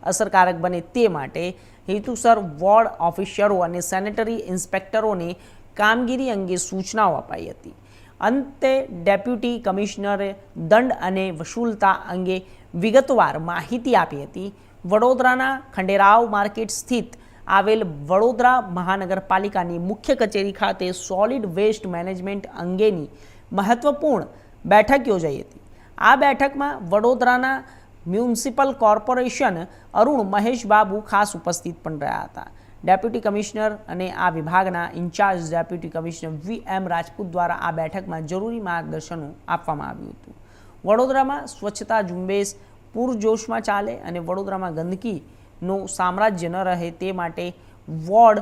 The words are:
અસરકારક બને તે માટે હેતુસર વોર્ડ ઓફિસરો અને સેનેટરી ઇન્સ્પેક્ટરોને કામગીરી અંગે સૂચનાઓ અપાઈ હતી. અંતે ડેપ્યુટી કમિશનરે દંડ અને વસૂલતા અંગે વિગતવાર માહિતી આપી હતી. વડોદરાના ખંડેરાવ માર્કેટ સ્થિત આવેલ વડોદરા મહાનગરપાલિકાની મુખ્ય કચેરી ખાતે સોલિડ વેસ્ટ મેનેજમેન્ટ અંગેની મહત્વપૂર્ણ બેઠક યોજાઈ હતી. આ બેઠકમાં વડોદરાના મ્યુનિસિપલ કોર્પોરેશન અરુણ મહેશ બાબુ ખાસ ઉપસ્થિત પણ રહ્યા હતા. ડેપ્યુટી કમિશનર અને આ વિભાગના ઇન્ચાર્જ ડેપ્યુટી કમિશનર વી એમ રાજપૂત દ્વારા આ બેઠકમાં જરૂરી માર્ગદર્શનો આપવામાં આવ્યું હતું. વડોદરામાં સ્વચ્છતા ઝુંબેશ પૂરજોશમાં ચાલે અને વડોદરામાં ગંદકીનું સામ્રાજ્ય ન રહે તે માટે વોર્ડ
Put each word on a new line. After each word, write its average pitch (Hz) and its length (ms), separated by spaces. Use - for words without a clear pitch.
અસરકારક 185 520
બને 175 260
તે 233 260
માટે 160 420
હેતુસર 226 500
વોર્ડ 196 500
ઓફિસરો 196 580
અને 175 220
સેનેટરી 208 560
ઇન્સ્પેક્ટરોને 185 880
કામગીરી 240 560
અંગે 190 260
સૂચનાઓ 190 580
અપાઈ - 320
હતી. - 280
અંતે 262 680
ડેપ્યુટી 220 560
કમિશનરે 202 760
દંડ 214 340
અને 190 300
વસૂલતા 202 600
અંગે 185 540
વિગતવાર 214 640
માહિતી 175 560
આપી 147 280
હતી. 190 300
વડોદરાના 254 760
ખંડેરાવ 202 560
માર્કેટ 208 400
સ્થિત - 360
આવેલ 214 360
વડોદરા 240 540
મહાનગરપાલિકાની 190 1160
મુખ્ય 202 380
કચેરી 202 360
ખાતે 190 400
સોલિડ 214 540
વેસ્ટ 202 420
મેનેજમેન્ટ 185 600
અંગેની 180 480
મહત્વપૂર્ણ 240 760
બેઠક 220 420
યોજાઈ 160 300
હતી. - 220
આ 233 180
બેઠકમાં 277 760
વડોદરાના 247 720
મ્યુનિસિપલ 240 640
કોર્પોરેશન 233 840
અરુણ 247 300
મહેશ 208 420
બાબુ 208 340
ખાસ 208 360
ઉપસ્થિત 175 480
પણ 156 160
રહ્યા - 240
હતા. - 240
ડેપ્યુટી 214 340
કમિશનર 214 520
અને 185 400
આ 180 180
વિભાગના 175 680
ઇન્ચાર્જ 175 600
ડેપ્યુટી 165 340
કમિશનર 160 420
વી 220 160
એમ 190 120
રાજપૂત 170 400
દ્વારા 170 280
આ 170 160
બેઠકમાં 160 540
જરૂરી 208 340
માર્ગદર્શનો 160 680
આપવામાં 156 420
આવ્યું - 200
હતું. - 240
વડોદરામાં 262 600
સ્વચ્છતા 214 560
ઝુંબેશ 190 540
પૂરજોશમાં 226 680
ચાલે 202 320
અને 175 260
વડોદરામાં 185 560
ગંદકીનું 190 1120
સામ્રાજ્ય 185 640
ન 175 60
રહે 180 360
તે 185 200
માટે 175 420
વોર્ડ 220 340